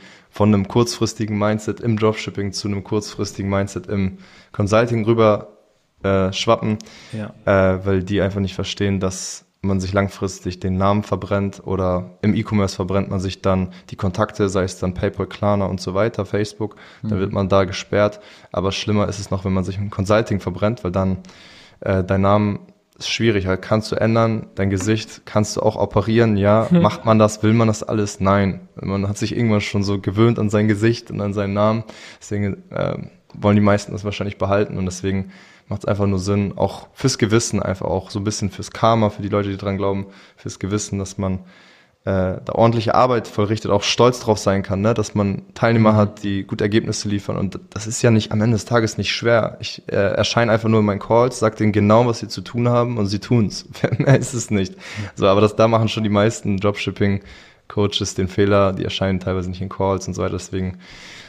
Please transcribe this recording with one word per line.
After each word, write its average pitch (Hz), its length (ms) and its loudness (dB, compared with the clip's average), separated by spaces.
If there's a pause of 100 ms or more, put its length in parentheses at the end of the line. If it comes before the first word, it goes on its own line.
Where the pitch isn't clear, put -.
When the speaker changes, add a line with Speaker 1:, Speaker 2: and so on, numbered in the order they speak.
(300)
Speaker 1:
von 104 240 2
einem 98 140 0
kurzfristigen 110 720 -2
Mindset 104 420 -2
im 113 180 0
Dropshipping 104 540 -2
zu - 160 -6
einem 98 160 -4
kurzfristigen 104 680 -4
Mindset 98 360 -2
im 98 320 -2 (340)
Consulting 110 520 2
rüber, 110 540 2 (440)
äh, 98 300 2
schwappen, 110 460 0 (340)
Speaker 2:
Ja. 107 220 -10 (100)
Speaker 1:
äh, 95 400 2
weil 98 180 0
die 98 180 -2
einfach 98 200 0
nicht 92 140 -4
verstehen, 98 440 -2
dass - 460 -6 (200)
man 98 140 0
sich 92 140 -4
langfristig 98 680 -4
den 92 180 -2
Namen 101 280 2
verbrennt 98 600 -4
oder 92 560 -2
im 104 140 2
E-Commerce 104 400 0
verbrennt 98 360 -2
man 98 100 -2
sich 92 220 -6
dann 92 260 2 (220)
die - 60 -14
Kontakte, 104 520 -2
sei 92 160 0
es - 160 -6
dann 92 120 -2
PayPal, 95 360 -4
Klarna 101 380 0
und 92 140 -4
so 92 140 -6
weiter, 104 320 -2
Facebook, 104 480 -4 (300)
dann 107 140 -2
Speaker 2:
Mhm. - 20 -2
Speaker 1:
wird 98 120 -2
man 98 160 0
da 98 140 4
gesperrt. 98 560 0 (320)
Aber 95 220 -2
schlimmer 101 360 0
ist 98 120 -6
es 101 100 -12
noch, 98 140 -4
wenn 95 80 0
man 95 100 2
sich 92 160 -6
im 101 120 -4
Consulting 107 500 0
verbrennt, 104 420 -2
weil 90 80 -4
dann, 95 280 0 (600)
äh, 95 240 0
dein 95 200 0
Name 101 360 2 (400)
ist - 100 -10
schwierig, 104 380 0
halt 92 160 0
kannst - 300 -2
du - 20 -2
ändern, 113 600 0
dein 98 120 0
Gesicht 101 580 -2
kannst - 300 0
du - 40 -2
auch - 160 2
operieren, 110 600 2
ja, 104 320 4
Speaker 2:
Hm. 175 140 4
Speaker 1:
macht - 220 0
man 110 160 6
das, 107 240 4
will 110 80 6
man 113 160 4
das 107 160 -2
alles? 104 340 -2
Nein. 98 500 2 (120)
Man 98 280 -2
hat 101 80 -4
sich 107 200 -4
irgendwann 110 240 2
schon 101 240 -2
so 101 160 -2
gewöhnt 110 400 2
an 104 100 0
sein 107 160 2
Gesicht 110 460 0
und 101 80 -4
an 101 140 -4
seinen 101 200 -2
Namen, 110 300 2 (360)
deswegen, 101 500 -4
äh, 50 280 -4 (340)
wollen 104 220 2
die 104 80 6
meisten 104 300 2
das 95 120 -8
wahrscheinlich 101 340 -6
behalten 98 380 0
und 95 100 -4
deswegen 95 440 -4 (380)
macht's 101 180 -8
einfach 101 200 0
nur 98 120 0
Sinn, 101 380 0
auch - 360 -4
fürs - 240 -2
Gewissen, 107 460 0
einfach - 240 -4
auch - 240 -4
so - 80 -6
ein 101 60 -4
bisschen 104 260 -4
fürs - 220 -12
Karma, 113 360 2
für 104 140 -6
die 101 80 -4
Leute, 101 180 0
die 98 80 -4
dran 98 220 -4
glauben, 98 280 -2 (300)
fürs - 220 -14
Gewissen, 101 400 -4
dass 95 180 -8
man, 95 220 -2 (640)
äh, 92 400 -2
da - 80 -6
ordentliche 113 420 2
Arbeit 120 320 2
vollrichtet, 104 440 -2
auch 101 140 2
stolz 123 360 2
drauf 107 160 2
sein 98 260 0
kann, 95 200 -2
ne? 110 100 2
Dass 110 220 -4
man 101 280 0 (120)
Teilnehmer 113 380 4
Speaker 2:
Mhm. 107 40 4
Speaker 1:
hat, 104 280 2
die 98 200 -2
gute 113 200 -4
Ergebnisse 107 440 0
liefern 101 300 -4
und 95 200 -4 (120)
das 107 160 -10
ist 113 160 -6
ja 120 80 4
nicht 110 220 2
am 107 100 0
Ende 113 140 2
des 98 100 -6
Tages 117 320 0
nicht 101 140 -4
schwer. - 480 0
Ich, - 260 -12
äh, - 80 -6
erscheine 104 580 2
einfach 110 160 2
nur 110 120 4
in 104 60 2
meinen 98 120 0
Calls, 120 400 0
sag 110 180 0
denen 107 160 2
genau, 107 340 6
was 113 120 -2
sie 101 100 -10
zu 98 140 -10
tun 120 260 -2
haben 120 300 0
und 104 80 0
sie 98 140 -4
tun's. - 460 0 (160)
<laughs> - 160 0
Mehr 131 200 4
ist 120 160 -6
es 113 160 -6
nicht. 95 240 0 (400)
So, 107 120 0
aber 98 140 6
das, 107 160 4
da 113 120 6
machen 113 200 2
schon 110 140 -4
die 104 80 0
meisten 104 480 2
Dropshipping-Coaches - 1600 -2
den 95 140 -2
Fehler, 101 460 4
die 95 100 -4
erscheinen 95 360 -2
teilweise 92 280 -4
nicht 92 140 -8
in 95 80 -8
Calls 95 360 -2
und 95 80 -6
so 92 80 -4
weiter, 95 100 -2
deswegen 92 460 -6 (500)